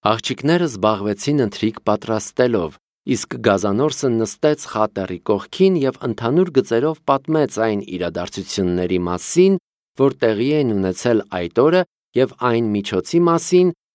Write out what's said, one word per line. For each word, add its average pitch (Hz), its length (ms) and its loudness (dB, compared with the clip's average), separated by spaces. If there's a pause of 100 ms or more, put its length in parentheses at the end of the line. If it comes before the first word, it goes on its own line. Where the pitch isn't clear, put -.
Աղջիկները 143 600 0
զբաղվեցին 107 760 -2
ընթրիք 110 380 -4
պատրաստելով, 110 960 -2 (300)
իսկ 127 300 -4
գազանորսը 110 760 0
նստեց 117 560 -2
խատերի 98 540 -4
կողքին 185 560 2
և 135 220 0
ընդհանուր 131 520 0
գծերով 131 500 0
պատմեց 143 580 0
այն 107 260 0
իրադարձությունների 90 1160 -2
մասին, 170 580 2 (400)
որ 135 180 2
տեղի 113 340 0
էին 143 220 2
ունեցել 98 560 0
այդ 90 340 -2
օրը, 175 200 4 (340)
և 127 200 2
այն 117 340 0
միջոցի 101 500 -2
մասին, 170 540 2 (200)